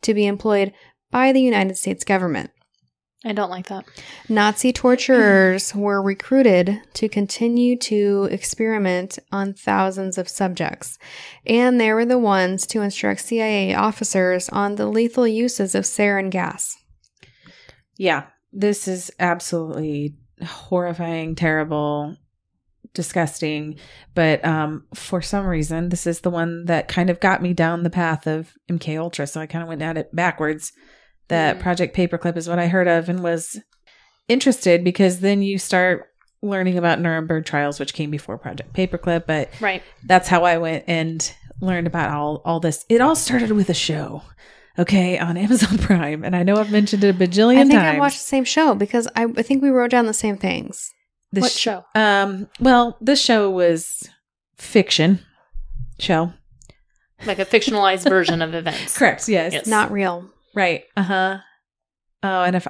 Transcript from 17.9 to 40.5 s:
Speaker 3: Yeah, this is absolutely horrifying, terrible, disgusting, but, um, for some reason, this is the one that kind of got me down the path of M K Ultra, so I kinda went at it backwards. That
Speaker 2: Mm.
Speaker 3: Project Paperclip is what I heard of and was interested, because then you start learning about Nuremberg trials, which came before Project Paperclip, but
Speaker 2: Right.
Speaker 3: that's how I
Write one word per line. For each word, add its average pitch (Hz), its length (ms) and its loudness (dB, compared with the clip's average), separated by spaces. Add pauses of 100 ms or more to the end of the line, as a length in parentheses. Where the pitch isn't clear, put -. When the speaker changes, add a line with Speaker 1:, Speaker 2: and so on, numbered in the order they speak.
Speaker 3:
Yeah, 165 280 -2 (260)
this 202 340 -2
is 185 320 -8
absolutely 156 1000 -4 (280)
horrifying, 165 880 -4
terrible, 151 840 -2 (800)
disgusting, 151 840 -4 (360)
but, 160 300 2
um, 156 500 -2
for - 260 -6
some 196 260 -4
reason, 165 420 -2
this 175 180 -4
is 170 140 -4
the 180 100 -2
one 170 360 -4
that 170 220 0
kind 180 220 0
of 175 100 -4
got 190 220 2
me 180 100 -2
down 170 300 0
the 170 80 0
path 165 360 -2
of 160 260 -4 (160)
M 170 100 -4
K 156 180 -6
Ultra, 160 300 -6
so 156 140 -10
I 156 60 -10
kinda 165 200 -8
went 160 160 -8
at 160 160 -6
it - 160 -10
backwards. 156 580 -2 (560)
That 160 280 0
Speaker 2:
Mm. - 40 -14
Speaker 3:
Project 180 360 -2
Paperclip 175 400 -2
is 170 120 -8
what 175 120 -2
I 175 80 0
heard 180 180 2
of 170 220 2
and 180 140 -2
was 170 360 -4 (720)
interested, 196 560 2
because 180 360 2
then 202 220 2
you 196 160 -2
start 180 480 0 (340)
learning 185 380 0
about 170 220 2
Nuremberg 160 440 -2
trials, 147 360 -4
which 139 140 -8
came 151 180 -6
before 139 260 -8
Project - 360 -12
Paperclip, 170 520 -2
but 151 240 -2 (100)
Speaker 2:
Right. 190 220 -2 (220)
Speaker 3:
that's 180 240 4
how 175 160 4
I 170 140 4